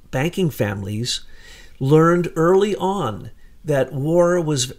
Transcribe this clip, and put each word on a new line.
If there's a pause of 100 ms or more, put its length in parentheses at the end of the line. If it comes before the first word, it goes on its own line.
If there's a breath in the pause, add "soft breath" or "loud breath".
(120)
banking
families (580 loud breath)
learned
early
on (320 soft breath)
that
war
was